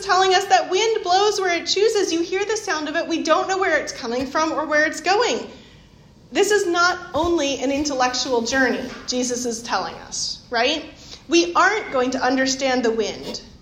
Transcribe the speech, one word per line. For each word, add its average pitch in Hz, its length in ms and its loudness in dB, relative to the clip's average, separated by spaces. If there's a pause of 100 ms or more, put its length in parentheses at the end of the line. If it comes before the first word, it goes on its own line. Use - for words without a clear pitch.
telling 381 280 4
us 381 120 4
that 359 260 4
wind 427 320 2
blows 403 380 2
where 370 120 2
it 330 140 -2
chooses. 403 460 2
You 330 80 0
hear 370 240 -2
the 427 120 -2
sound 311 320 -4
of 302 60 -4
it. 330 140 -2
We 320 160 -2
don't 359 240 2
know 381 100 -2
where 349 200 2
it's - 140 -8
coming 247 320 -4
from 311 280 -2
or 277 120 -2
where 302 220 2
it's 311 140 -4
going. 392 500 0 (800)
This 392 220 2
is 392 160 2
not 349 280 2 (180)
only 294 440 0
an 262 140 0
intellectual 254 680 0
journey, 254 460 0 (200)
Jesus 247 380 -4
is 226 140 -6
telling 190 360 -4 (100)
us, - 320 -8 (120)
right? 269 340 0 (420)
We 339 280 2
aren't 392 360 2
going 254 220 0
to 254 100 -4
understand 262 640 0
the 226 80 2
wind. 214 480 -4 (220)